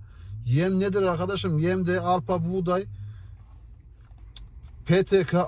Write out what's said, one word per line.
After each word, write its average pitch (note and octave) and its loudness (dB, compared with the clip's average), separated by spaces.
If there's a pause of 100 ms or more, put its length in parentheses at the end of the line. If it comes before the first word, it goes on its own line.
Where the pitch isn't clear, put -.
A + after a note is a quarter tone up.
(460)
Yem F3+ 2
nedir G3 2
arkadaşım? F3+ 0
Yem F3+ 2
de F3+ 2
arpa, F3 0
buğday. F3+ 0 (2000)
P F#3 6
T G3 4
K, F3 2